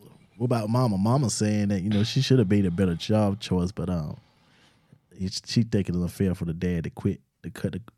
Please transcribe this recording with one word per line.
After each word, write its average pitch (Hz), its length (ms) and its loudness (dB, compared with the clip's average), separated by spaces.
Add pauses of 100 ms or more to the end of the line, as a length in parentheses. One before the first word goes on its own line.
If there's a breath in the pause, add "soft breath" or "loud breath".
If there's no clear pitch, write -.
(380)
what 113 80 -4
about 117 240 0
mama? 120 280 2
Mama 117 320 2
saying 104 400 0
that, 98 120 0
you 98 80 -2
know, 104 140 2
she 131 180 0
should 131 180 4
have 98 100 4
made 101 160 4
a 90 60 0
better 87 240 0
job 104 440 0
choice, 90 320 0
but, 85 180 -6
um, 80 280 -4 (960 soft breath)
it's, - 300 -6 (100)
she 120 120 4
think 107 260 0
it's 90 80 -2
unfair 87 380 0
for 85 100 -6
the 85 80 -4
dad 87 300 -2
to 87 80 -6
quit, - 300 -4 (220)
to 80 60 -10
cut - 220 -6
the, 92 100 -8 (160)